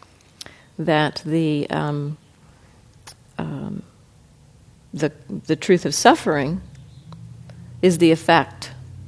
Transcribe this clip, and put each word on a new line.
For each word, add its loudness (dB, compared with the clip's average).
That 2
the, 0
um, -4
um, -8
the, -2
the 0
truth 2
of -2
suffering 2
is 4
the 6
effect. 0